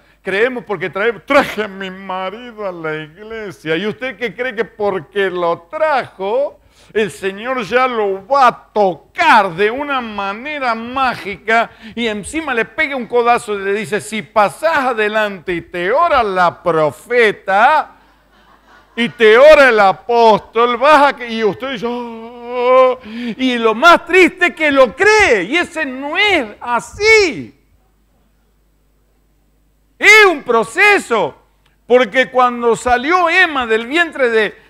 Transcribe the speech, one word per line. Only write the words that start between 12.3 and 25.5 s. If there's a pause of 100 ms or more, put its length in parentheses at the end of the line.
le
pega
un
codazo
y
le
dice,
"Si
pasás
adelante
y
te
ora
la
profeta (1080)
y
te
ora
el
apóstol,
vas
a
que",
y
usted
dice,
"Oh",
y
lo
más
triste
es
que
lo
cree,
y